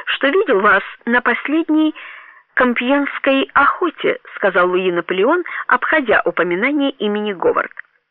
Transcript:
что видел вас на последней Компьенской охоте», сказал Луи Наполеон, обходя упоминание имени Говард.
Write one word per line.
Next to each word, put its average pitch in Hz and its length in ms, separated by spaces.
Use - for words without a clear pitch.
что - 200
видел 381 340
вас 202 220
на 240 160
последней 311 720
Компьенской 269 1000
охоте», - 640
сказал 180 340
Луи 185 220
Наполеон, 190 540
обходя 240 560
упоминание 208 680
имени 208 420
Говард. - 380